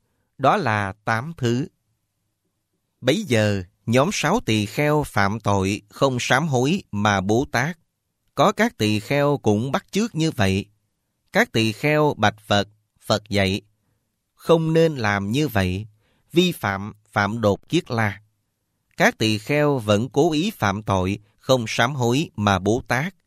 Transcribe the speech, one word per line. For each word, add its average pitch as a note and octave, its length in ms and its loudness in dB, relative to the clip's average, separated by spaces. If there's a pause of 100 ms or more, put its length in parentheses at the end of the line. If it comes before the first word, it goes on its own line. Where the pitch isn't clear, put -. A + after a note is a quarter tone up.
(380)
Đó C#3 180 2
là G#2+ 360 -2
tám A#2 440 -6
thứ. B2 300 -2 (1300)
Bấy D3+ 220 0
giờ, G#2+ 400 0 (240)
nhóm B2+ 260 2
sáu E3 280 -2
tỳ G#2+ 260 -2
kheo D3 400 0
phạm G2+ 340 -2
tội G2 480 -2
không C3+ 320 -2
sám C#3 280 0
hối C#3 340 0 (100)
mà G#2 280 0
bố A2 320 0
tát. C#3+ 260 -4 (560)
Có E3 180 4
các A3+ 260 -2
tỳ G#2+ 220 0
kheo C#3+ 420 0
cũng A2+ 300 0
bắt F3+ 180 -4
chước G#3+ 240 -2
như D#3+ 160 0
vậy. G2 360 0 (680)
Các A3 200 0
tỳ A2+ 200 0
kheo D3+ 440 0
bạch G#2 300 0
Phật, G2+ 220 2 (320)
Phật - 280 -4
dạy, G2+ 320 0 (760)
"Không E3 380 2
nên D#3+ 240 2
làm G2+ 340 -2
như C#3+ 180 0
vậy, F#2+ 380 -2 (460)
vi F3 200 2
phạm G2+ 400 -6 (200)
Phạm G#2+ 280 0
Đột G2+ 280 0
Kiết E3+ 220 -2
La." G#2+ 300 -4 (760)
Các A3 220 0
tỳ A2 200 0
kheo C#3+ 400 0
vẫn G#2+ 300 0
cố D#3+ 240 2
ý D#3+ 180 -2
phạm G#2+ 320 -4
tội, G2 360 -2 (200)
không C3 300 2
sám B2 260 0
hối B2 420 0
mà G2+ 220 2
bố G#2 300 0
tát. C#3 260 -4 (120)